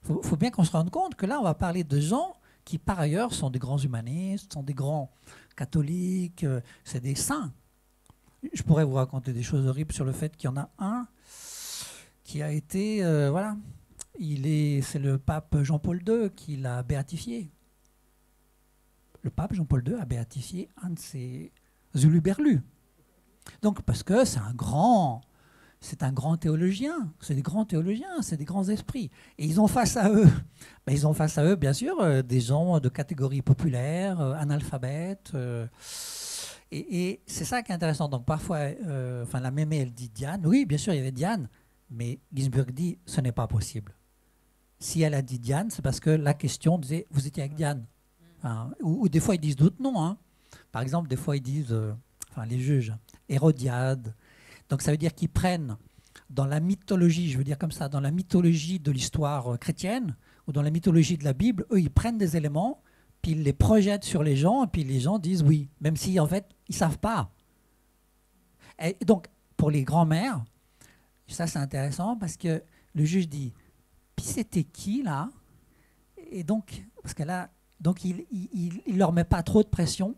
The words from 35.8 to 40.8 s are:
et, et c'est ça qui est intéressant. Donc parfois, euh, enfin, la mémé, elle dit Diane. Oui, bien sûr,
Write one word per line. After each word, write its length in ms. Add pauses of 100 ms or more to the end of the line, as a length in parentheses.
et, 380
et 160
c'est 200
ça 180
qui 80
est 40
intéressant. 340
Donc 160
parfois, 320
euh, 640
enfin, 160
la 120
mémé, 260
elle 160
dit 160
Diane. 360
Oui, 200
bien 120
sûr, 160